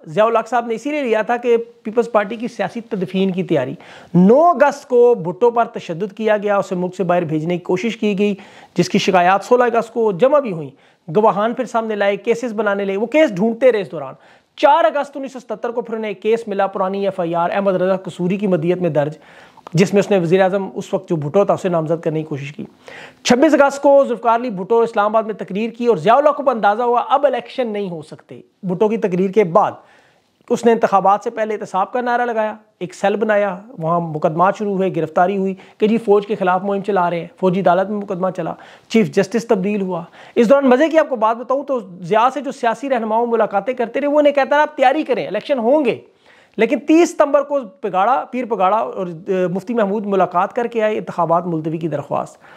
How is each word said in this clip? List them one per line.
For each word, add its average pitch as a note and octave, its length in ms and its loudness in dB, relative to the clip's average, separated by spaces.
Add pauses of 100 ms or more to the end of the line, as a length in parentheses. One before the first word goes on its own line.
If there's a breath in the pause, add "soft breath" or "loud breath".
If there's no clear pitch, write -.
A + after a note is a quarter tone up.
जियाउल A3 280 2
हक A3+ 100 -2
साहब A#3+ 220 -4
ने A3+ 60 -4
इसीलिए D4 280 -6
लिया G#3+ 200 0
था A#3+ 140 -2
कि A#3+ 200 0
पीपल्स A#3 520 -4
पार्टी G#3 280 -2
की A3 120 -8
सियासी G3+ 320 -8
तदफीन F#3+ 520 -2
की F3+ 100 -4
तैयारी। D3 360 -2 (380 loud breath)
नौ G#3 240 8 (140)
अगस्त C4+ 340 2
को A#3+ 260 6
भुट्टो F#3 360 0
पर A3+ 160 0
तशद्दुद F#3+ 460 -8
किया G#3+ 240 0
गया, G3+ 220 0
उसे F#3+ 160 -4
मुल्क F3+ 200 -4
से G3 100 -4
बाहर F3 200 2
भेजने D#3 300 -2
की F3 100 -6
कोशिश F#3 300 -2
की G#3 200 -2
गई, G#3 200 0 (420 loud breath)
जिसकी F3 220 0
शिकायत F#3 440 4
सोलह B3 240 2
अगस्त A3+ 260 -2
को A3 200 0
जमा C4 280 2
भी B3 100 -4
हुई, D#3 220 -8 (380 soft breath)
गवाहान G#3 440 2
फिर A#3 120 -4
सामने A3 300 -4
लाए, G3+ 200 0
केसेस A3+ 360 -2
बनाने G3+ 320 -2
लगे, G3 120 -4
वो A3 100 -4
केस D4 260 2
ढूंढते A3+ 380 2
रहे। G#3+ 120 2
इस D#3 80 -12
दौरान C#3+ 260 -12 (420 soft breath)
चार D4+ 260 6
अगस्त C#4+ 320 -2
उन्नीस C4+ 160 -10
सौ B3+ 60 -16
सतहत्तर A3+ 320 -8
को A#3 120 -6
फिर A3+ 140 -10
उन्हें G#3+ 180 -6
केस A3 340 0
मिला, G3 180 0
पुरानी G3 400 -4
एफ़आईआर E3+ 440 -2
अहमद G3 240 0
रजा F#3 220 0
कसूरी F#3 420 -4
की G#3 80 -2
मदीयत F3+ 320 0
में F3 140 -2
दर्ज, D3+ 260 -2 (560 loud breath)
जिसमें G3 260 2
उसने G3 180 2
वज़ीर F3 240 2
आज़म F#3+ 260 0
उस - 260 -8
वक्त F#3 140 -6
जो F3 80 -2
भुट्टो D3+ 280 0
था F#3 100 2
उसे F#3 140 -4
नामजद E3 320 -2
करने D#3 180 -4
की D#3 60 -4
कोशिश C#3+ 260 -10
की। - 160 -14 (580 loud breath)
छब्बीस C4+ 300 4
अगस्त C#4 280 2
को C#4 220 6
जुल्फ़िकार A#3 360 0
अली B3 100 -6
भुट्टो G#3+ 340 0
इस्लामाबाद G#3+ 420 0
में G#3+ 100 -8
तकरीर G#3 340 -6
की A#3+ 160 -6
और G#3+ 120 4
जियाउल A#3 280 4
हक D4 80 4
को C#4 160 -2
अंदाज़ा G#3+ 340 0
हुआ A#3+ 160 0
अब C#4 240 0
इलेक्शन B3 440 -2
नहीं G3+ 220 -6
हो D#3+ 120 -10
सकते। - 420 -20 (200)
भुट्टो F#3 240 0
की A3+ 80 -2
तकरीर F#3+ 360 -2
के G#3+ 120 4
बाद E3 380 0 (680 soft breath)
उसने A#3 220 2
इंतखाबात G3+ 520 2
से A#3 60 -6
पहले G#3+ 240 -4
एहतसाब G3 340 -4
का B3 120 -4
नारा A#3+ 240 -2
लगाया, A3 340 -4 (240)
एक F3 120 -8
सेल G3+ 220 0
बनाया, G3+ 480 0 (160)
वहाँ E3+ 200 0
मुकदमा E3 500 0
शुरू G3+ 260 -2
हुए, F#3 140 0
गिरफ्तारी F3+ 460 0
हुई F#3+ 200 -2 (240 loud breath)
कि G#3+ 80 2
जी A3+ 100 2
फ़ौज G3+ 280 2
के G#3+ 100 -4
ख़िलाफ़ F#3 260 0
मुहिम G3+ 200 -4
चला F#3 260 0
रहे E3+ 120 -4
हैं, E3+ 180 -12
फ़ौजी F#3+ 220 2
अदालत F3+ 280 2
में G#3+ 80 -4
मुकदमा F#3+ 340 -4
चला, E3+ 260 -8 (340 loud breath)
चीफ A3 160 4
जस्टिस G3 420 -2
तब्दील G#3 320 0
हुआ। F3+ 260 -8 (300 loud breath)
इस A#3 100 6
दौरान C#4 180 6
मज़े C4 240 4
की D#4 80 -2
आपको C#4+ 200 2
बात A3 200 0
बताऊँ C4 280 -4
तो C4 160 -4
जिया F#3+ 500 0
से D4 100 -6
जो C4 120 -6
सियासी A3+ 360 -4
रहनुमाओं A3+ 380 0
मुलाकातें A3 480 -2
करते A#3+ 260 -4
रहे, C#4+ 80 0
वो D4 100 2
उन्हें D4 160 4
कहता C#4 220 2
रहा, D4+ 60 6
"आप D4 140 -2
तैयारी C#4+ 280 2
करें, G3 240 -4
इलेक्शन G#3+ 300 -4
होंगे।" A#3 440 0 (560 soft breath)
लेकिन A#3 200 2
तीस E4 320 4
सितंबर D4 320 2
को C#4+ 180 -4
पगाड़ा, G3+ 560 -2
पीर B3+ 300 -6
पगाड़ा G3+ 360 0
और, G3+ 260 -6
अ, F3+ 440 -2
मुफ्ती F#3+ 220 -6
महमूद G#3 320 0
मुलाकात F#3+ 460 0
करके A#3 280 -4
आए, G#3+ 160 0
इंतखाबात F3 500 -2
मुलतवी D#3+ 320 -4
की D#3+ 100 -6
दरख्वास्त, C#3 500 -6 (180 loud breath)